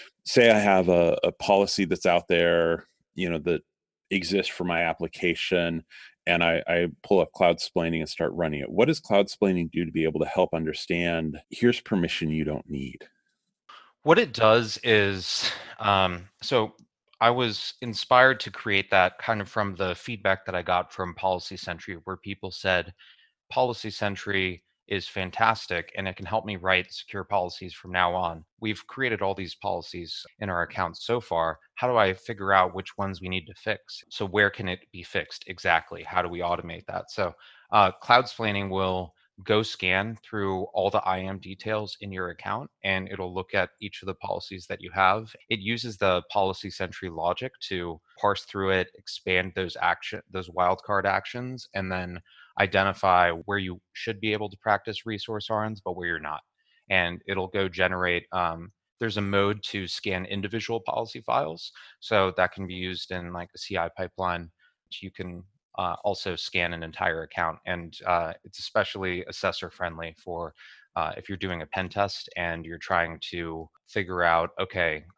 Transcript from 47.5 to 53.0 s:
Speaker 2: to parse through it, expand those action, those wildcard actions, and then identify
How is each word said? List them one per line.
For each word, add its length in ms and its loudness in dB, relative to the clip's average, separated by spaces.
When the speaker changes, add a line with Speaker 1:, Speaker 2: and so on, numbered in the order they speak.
Speaker 2:
to 300 -6
parse 240 0
through 280 0
it, 240 2
expand 600 -2
those 240 -4
action, 400 -2
those 200 -8
wildcard 560 0
actions, 680 -4
and 160 -4
then 300 -6
identify 720 4